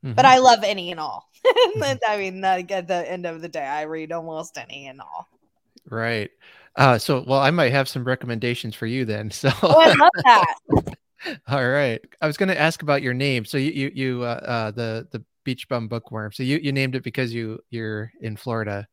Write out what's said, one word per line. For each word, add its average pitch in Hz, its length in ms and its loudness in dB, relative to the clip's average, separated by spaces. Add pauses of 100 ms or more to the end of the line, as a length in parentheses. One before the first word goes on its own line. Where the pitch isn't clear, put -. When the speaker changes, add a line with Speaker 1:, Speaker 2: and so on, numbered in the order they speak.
Speaker 1:
Mm-hmm. 127 140 -6
Speaker 2:
But 262 100 6
I 262 120 10
love 240 260 6
any 190 280 -2
and 170 80 -10
all. 131 360 -10
<laughs> - 100 -6
Speaker 1:
Mm-hmm. 427 520 2 (100)
Speaker 2:
I 208 100 0
mean, 190 240 -8
like, 185 300 -2
at 185 160 -6
the 175 240 -4
end 180 140 -8
of 165 160 -8
the 165 80 -12
day, 156 160 -8
I 147 160 -6
read 160 320 -8
almost 160 440 -10
any 135 300 -16
and 131 140 -20
all. 78 260 -16 (640)
Speaker 1:
Right. 113 420 -4 (440)
Uh, 131 220 6
so, 127 300 -2
well, 135 120 2
I 139 120 4
might 156 220 2
have 135 160 0
some 127 160 -8
recommendations 120 720 -6
for - 100 -8
you 127 200 -4
then. 107 240 -6
<laughs> - 20 -12
So, - 180 0 (140)
Speaker 2:
Oh, 190 160 8
I 330 80 10
love 285 240 8 (120)
that. - 720 4 (460)
Speaker 1:
<laughs> - 60 -18
All 127 220 0
right. 131 300 0 (220)
I 156 60 -2
was 147 100 -4
gonna 190 160 0
ask 160 280 0
about 143 200 0
your 127 120 -2
name. 127 320 0
So - 120 -6
you, 139 140 0
you, 139 220 -4
you, 127 300 -4
uh, 117 220 -6
uh, 113 260 -4
the, 113 400 -8
the 110 120 -10 (200)
Beach - 240 -8
Bum 117 200 -4
Bookworm. 110 440 -8
So 131 120 -8
you, 135 180 0
you 143 100 -4
named 135 240 -2
it 127 80 -6
because 123 300 -4
you, 113 260 -8 (100)
you're 110 420 -8 (100)
in 110 160 -8
Florida. 104 560 -6